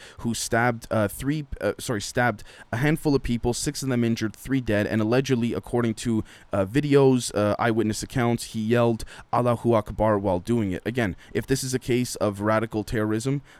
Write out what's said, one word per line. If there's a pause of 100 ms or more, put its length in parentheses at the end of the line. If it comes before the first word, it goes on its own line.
(180)
who
stabbed,
uh,
three, (140)
uh,
sorry,
stabbed (280)
a
handful
of
people,
six
of
them
injured,
three
dead,
and
allegedly,
according
to, (300)
uh,
videos,
uh,
eyewitness
accounts,
he
yelled, (280)
"Allahu
Akbar,"
while
doing
it.
Again, (160)
if
this
is
a
case
of
radical
terrorism, (180)